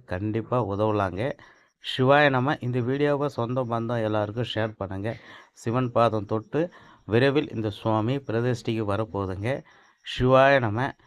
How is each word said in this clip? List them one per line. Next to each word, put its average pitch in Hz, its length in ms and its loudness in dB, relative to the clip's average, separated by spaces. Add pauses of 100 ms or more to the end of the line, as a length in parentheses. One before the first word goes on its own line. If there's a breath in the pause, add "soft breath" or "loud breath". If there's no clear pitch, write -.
கண்டிப்பா 107 600 -4
உதவலாங்க. 101 560 0 (640 soft breath)
சிவாய 139 440 6
நம. 131 300 2
இந்த 123 220 -4
வீடியோவை 143 480 0
சொந்த 123 340 -4
பந்தம் 117 420 -2
எல்லாருக்கும் 107 460 -2
ஷேர் 110 260 -2
பண்ணுங்க. 98 320 -6 (440 loud breath)
சிவன் 120 380 -2
பாதம் 110 380 2
தொட்டு 110 320 -4 (460 loud breath)
விரைவில் 131 440 2
இந்த 110 200 -4
சுவாமி 110 480 -2
பிரதிஷ்டைக்கு 117 680 -4
வரப்போகுதுங்க. 101 640 -4 (560 soft breath)
சிவாய 131 540 6
நம. 113 200 -2 (280 soft breath)